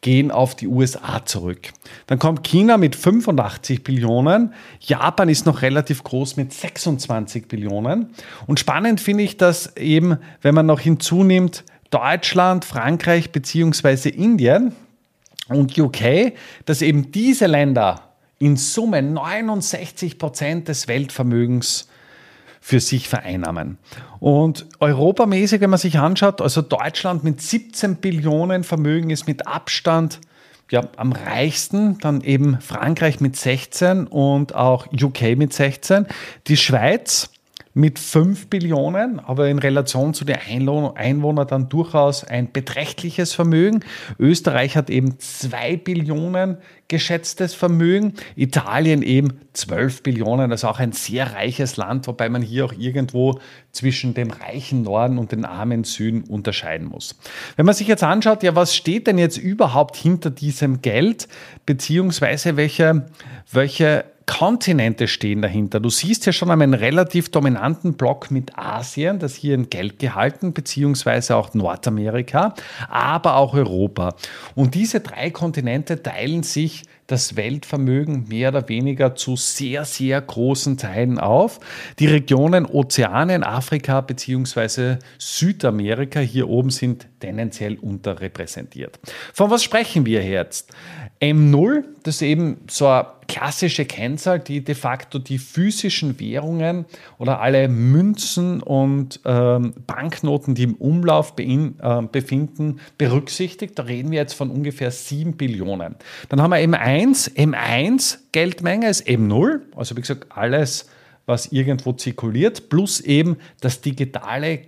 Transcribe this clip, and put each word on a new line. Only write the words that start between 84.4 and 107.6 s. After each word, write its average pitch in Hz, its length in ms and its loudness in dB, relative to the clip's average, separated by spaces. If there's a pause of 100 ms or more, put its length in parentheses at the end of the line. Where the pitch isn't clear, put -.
Südamerika 135 1000 -2
hier 123 300 -2
oben 127 200 2
sind 123 380 -4 (140)
tendenziell 107 540 -8
unterrepräsentiert. 92 1200 -10 (340)
Von 202 160 2
was 226 140 2
sprechen 220 420 0
wir 110 160 2
jetzt? 95 520 -6 (460)
M 151 300 4
null, 226 360 4 (180)
das 156 120 -6
ist - 80 -6
eben 156 340 0 (120)
so - 180 0
eine 127 200 4 (200)
klassische 147 580 -4
Kennzahl, 151 540 -4
die 143 240 -8
de 147 120 -4
facto 127 420 -6
die 131 220 -6
physischen 180 800 -2
Währungen 160 680 -4 (320)
oder 127 240 -2
alle 135 280 4
Münzen 175 920 2
und, 135 640 0
ähm, 123 480 2 (140)
Banknoten, 143 640 -2
die 120 100 0
im 120 120 0
Umlauf 160 600 0
bein-, 135 460 -2
äh, 120 220 0
befinden, 139 760 -4 (200)
berücksichtigt. 156 800 -2
Da 139 40 -8
reden 123 280 -6
wir 160 80 -2
jetzt 147 140 -4
von 135 180 -6
ungefähr 135 400 -4
sieben 156 460 -6
Billionen. 95 580 -6 (340)
Dann 139 120 2
haben 170 100 4
wir 170 80 4
M 160 160 4
eins. 180 540 2
M 147 260 2
eins 127 760 0